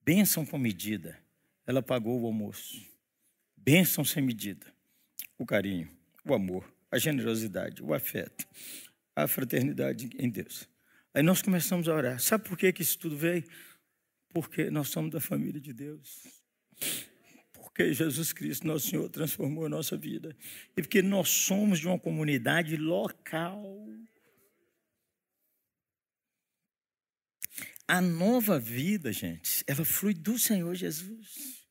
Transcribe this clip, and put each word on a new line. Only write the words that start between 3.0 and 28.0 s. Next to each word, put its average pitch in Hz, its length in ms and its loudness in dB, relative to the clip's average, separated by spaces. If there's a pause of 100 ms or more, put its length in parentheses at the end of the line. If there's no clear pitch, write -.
Bênção 160 480 6
sem 139 200 0
medida. 104 420 -2 (720)
O 127 80 -4
carinho, 95 500 -2 (300)
o 143 80 2
amor, 95 400 -2 (160)
a - 80 0
generosidade, 110 880 -2
o - 100 -2
afeto, - 540 -6 (680)
a 147 120 2
fraternidade 131 920 0
em 123 100 0
Deus. - 400 -6 (460)
Aí 139 80 4
nós 180 220 6
começamos 175 440 0
a 165 60 2
orar. 135 260 0
Sabe 214 300 2
por 180 80 -6
que 185 160 4
que - 80 -8
isso - 160 0
tudo 160 180 -6
veio? 165 280 0 (840)
Porque 156 400 -2
nós 147 200 0
somos 156 200 -2
da 156 100 -4
família 147 400 -2
de 139 140 -12
Deus. 147 540 -14 (1300)
Porque - 400 2
Jesus 156 380 0
Cristo, 151 360 -4
nosso 156 220 -2
Senhor, 175 200 -2
transformou 156 560 -4
a 151 40 -2
nossa - 280 -2
vida. - 380 -8 (400)
E 185 60 0
porque 190 200 6
nós 190 280 4
somos 196 500 4
de 151 80 -2
uma 180 100 2
comunidade 156 800 0
local. 190 1120 -4 (4000)
A 180 140 4